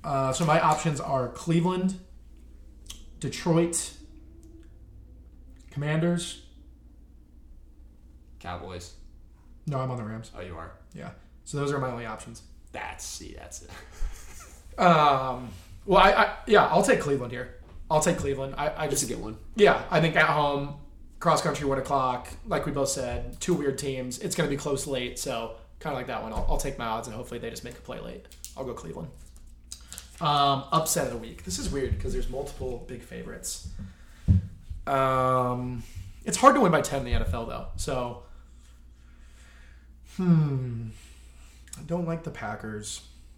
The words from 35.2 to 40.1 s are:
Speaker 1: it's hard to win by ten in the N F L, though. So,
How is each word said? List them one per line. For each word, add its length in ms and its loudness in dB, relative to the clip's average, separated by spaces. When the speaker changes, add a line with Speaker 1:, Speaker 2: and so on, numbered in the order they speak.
Speaker 1:
it's 140 -2
hard 180 10
to 60 4
win 100 6
by 100 6
ten 180 -2
in 60 -4
the 80 0
N 80 4
F 120 0
L, 120 -2
though. 300 -8
So, 480 -4